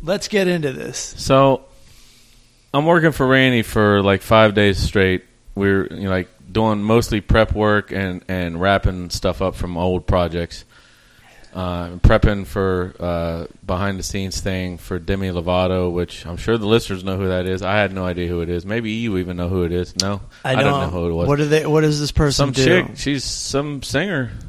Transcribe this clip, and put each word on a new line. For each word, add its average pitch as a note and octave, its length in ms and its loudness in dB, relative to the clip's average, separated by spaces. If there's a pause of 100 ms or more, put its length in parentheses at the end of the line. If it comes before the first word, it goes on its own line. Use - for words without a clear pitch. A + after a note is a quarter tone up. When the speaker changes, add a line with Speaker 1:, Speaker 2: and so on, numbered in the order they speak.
Speaker 1:
Let's F#3 260 -4
get G3 200 0
into D#3 260 -2
this. - 440 -10
Speaker 2:
So, C3+ 440 4 (1120)
I'm D3 140 2
working E3 240 4
for C3+ 160 0
Randy C3 340 4
for, G#2 400 4
like, G2 220 2
five A2 320 6
days G2+ 240 4
straight. F#2 460 0 (280)
We're, G2 400 2
you F#2 120 -8
know, G2 40 -2
like, F#2 200 -2 (220)
doing G#2+ 300 0
mostly A2+ 400 2
prep - 320 4
work G#2 380 2
and, F#2 360 -4
and F2 320 -4
wrapping F#2 520 0
stuff F#2 320 -2
up F#2 100 -2
from F2+ 240 -6
old F2+ 300 -2
projects. F2 580 -2 (840)
Uh, F2+ 460 -6
prepping G#2 480 4
for, F#2 540 -2
uh, E2+ 460 -4 (200)
behind-the-scenes F#2+ 760 -4
thing F#2 380 -4
for F2+ 220 -8
Demi F#2+ 300 -4
Lovato, F2+ 640 0
which F2 360 -6
I'm F2 100 -10
sure A2+ 220 0
the G#2 80 -4
listeners G#2 360 0
know F#2+ 140 -4
who F#2+ 120 -2
that F2+ 180 -2
is. F#2 160 -4
I G2 140 0
had G2+ 140 2
no F#2+ 140 -6
idea F2 220 -4
who E2+ 140 -2
it E2 80 -4
is. F2 180 -4
Maybe A2 240 -4
you A2 260 -2
even F2+ 200 -4
know F2 120 -4
who F#2 140 0
it E2+ 80 -2
is. F2 280 -4
No? G2+ 220 -2 (240)
Speaker 1:
I C3+ 60 -2
Speaker 2:
I C3 60 0
didn't C#3 160 2
Speaker 1:
don't. C#3 80 0
Speaker 2:
know C#3 80 -2 (100)
who E2+ 100 -2
it E2+ 40 -2
was. E2+ 140 0
Speaker 1:
What C#3+ 100 2
do D3 80 2
they, D3+ 200 2
what D3+ 160 2
does D3+ 180 2
this D3 120 -4
person D3 220 2
Speaker 2:
Some C#3 180 0
Speaker 1:
do? C3 120 2
Speaker 2:
chick. E3+ 340 4
She's C#3 260 -4
some C#3+ 580 -6
singer. C#3+ 480 -2 (200)